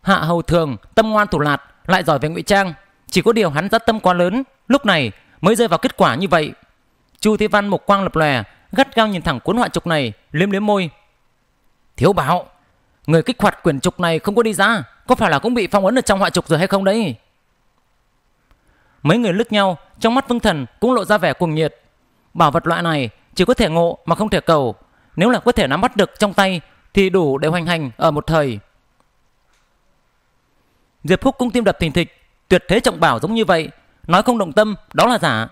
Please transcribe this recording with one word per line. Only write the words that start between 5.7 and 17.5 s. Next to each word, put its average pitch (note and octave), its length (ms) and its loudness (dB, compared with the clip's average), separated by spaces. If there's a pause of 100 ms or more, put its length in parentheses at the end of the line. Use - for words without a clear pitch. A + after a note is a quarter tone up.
kết - 180 -4
quả D3 180 2
như F3 140 -4
vậy. D#3 240 0 (680)
Chu G#3+ 160 2
Thế G#3+ 120 -2
Văn G3+ 200 0
mục F#3 180 -4
quang G3 160 2
lập F3 140 -4
lòe, D3 260 0 (300)
gắt - 220 0
gao A3 140 2
nhìn F3+ 140 -6
thẳng C#3+ 180 -4
cuốn F#3+ 160 -2
họa A#3+ 120 -2
trục - 180 -6
này, D3 260 -2 (200)
liếm F3+ 180 0
liếm G3+ 160 -2
môi. G3 240 0 (1040)
Thiếu F3 160 2
Bảo, E3+ 340 -2 (600)
người D#3+ 160 2
kích - 180 -4
hoạt G3+ 220 0
quyển C#3+ 180 0
trục - 200 -4
này E3 180 0
không G#3 160 -4
có A#3 80 2
đi A3 100 0
ra, G3+ 300 0 (240)
có B3 80 2
phải G#3 160 0
là C#3 80 2
cũng A#3+ 160 -2
bị G#3+ 120 0
phong F#3 200 2
ấn A#3+ 120 2
ở - 20 2
trong G3 180 0
họa F#3 120 0
trục - 180 -2
rồi D#3 100 2
hay F#3 100 0
không G3 160 0
đấy? F#3+ 300 0 (1900)